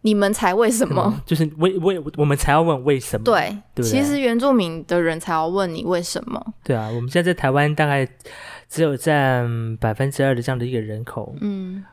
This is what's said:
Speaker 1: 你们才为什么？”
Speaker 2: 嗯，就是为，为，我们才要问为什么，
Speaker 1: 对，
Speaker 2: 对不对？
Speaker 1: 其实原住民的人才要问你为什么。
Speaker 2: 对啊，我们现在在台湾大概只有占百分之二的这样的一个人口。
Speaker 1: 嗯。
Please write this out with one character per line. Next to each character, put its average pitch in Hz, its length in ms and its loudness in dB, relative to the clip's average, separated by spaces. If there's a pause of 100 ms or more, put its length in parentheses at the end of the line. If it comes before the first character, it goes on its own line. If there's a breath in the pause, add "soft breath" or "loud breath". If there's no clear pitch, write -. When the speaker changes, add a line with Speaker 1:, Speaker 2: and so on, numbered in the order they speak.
Speaker 1:
你 214 140 4
们 202 180 2
才 196 180 0
为 226 200 4
什 240 160 2
么？” 226 280 0
Speaker 2:
嗯， - 120 -8
就 165 80 2
是 156 120 2 (100)
为， 190 200 2
为， 180 240 0 (160)
我 151 80 2
们 143 100 4
才 139 160 2
要 151 80 6
问 156 240 2
为 139 160 2
什 - 200 -4
么， 110 40 -6
Speaker 1:
对， 185 260 2 (260)
Speaker 2:
对 123 80 -2
不 - 0 -
对？ - 0 -
Speaker 1:
其 254 200 2
实 285 160 0
原 240 200 2
住 277 120 2
民 165 360 0
的 175 120 2
人 165 200 0
才 175 120 -6
要 160 160 0
问 185 240 0
你 160 120 -8
为 175 180 0
什 - 260 -8
么。 - 160 -8 (200)
Speaker 2:
对 131 120 0
啊， 110 120 -4
我 117 120 -6
们 120 80 -6
现 165 160 0
在 180 80 0
在 - 80 -2
台 135 120 0
湾 147 240 2
大 151 100 2
概 139 220 0 (600 loud breath)
只 - 140 -4
有 143 160 2
占 120 800 2
百 110 160 0
分 135 160 0
之 139 140 0
二 135 100 4
的 120 80 -2
这 127 100 -4
样 127 60 -2
的 120 80 -4
一 127 60 -4
个 117 100 -2
人 107 220 -8
口。 - 360 -10
Speaker 1:
嗯。 190 540 -6